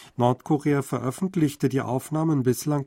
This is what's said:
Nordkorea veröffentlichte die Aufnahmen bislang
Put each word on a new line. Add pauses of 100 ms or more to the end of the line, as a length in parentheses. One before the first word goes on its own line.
(160)
Nordkorea
veröffentlichte
die
Aufnahmen
bislang